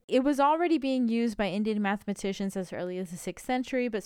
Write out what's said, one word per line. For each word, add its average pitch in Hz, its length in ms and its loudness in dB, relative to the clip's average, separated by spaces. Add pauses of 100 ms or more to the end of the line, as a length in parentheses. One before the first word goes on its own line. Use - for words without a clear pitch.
It 254 160 4
was 277 160 2
already 311 400 4
being 262 280 2
used 226 300 0
by 208 120 2
Indian 208 300 0
mathematicians 196 800 -2
as 185 160 -6
early 180 240 -4
as 185 140 -6
the 175 60 -10
sixth - 280 -10
century, 254 420 -2
but 214 180 -4